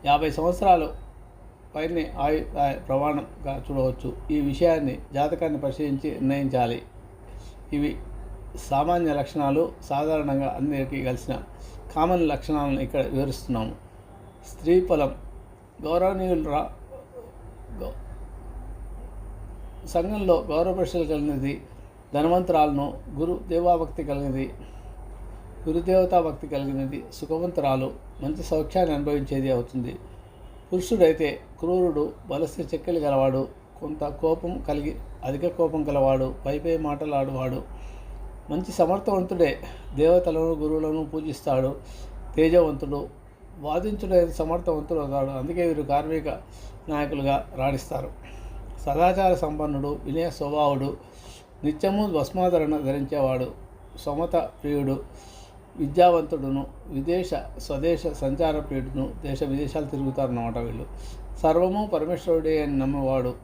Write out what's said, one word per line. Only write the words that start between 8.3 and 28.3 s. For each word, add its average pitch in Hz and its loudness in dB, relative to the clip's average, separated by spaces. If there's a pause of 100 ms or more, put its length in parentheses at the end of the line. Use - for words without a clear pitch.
సామాన్య 156 2
లక్షణాలు, 143 2 (120)
సాధారణంగా 143 0
అందరికీ 135 -2
కలిసిన 127 -4 (560)
కామన్ 170 4
లక్షణాలను 143 0
ఇక్కడ 135 0
వివరిస్తున్నాము. 131 -2 (720)
స్త్రీ 180 4
ఫలం. 151 2 (680)
గౌరవనీయులు 175 2
రా-, 147 0 (1120)
గౌ-, - -8 (2000)
సంఘంలో 185 2
గౌరవ 175 2
ప్రతిష్టలు 175 0
కలిగినది, 147 0 (520)
ధనవంతురాలను, 151 4 (220)
గురు 165 0
దేవాభక్తి 170 2
కలిగినది, 139 -2 (1160)
గురుదేవతా 180 4
భక్తి 156 -4
కలిగినది, 135 -4 (100)
సుఖవంతురాలు, 151 0 (300)
మంచి 151 -4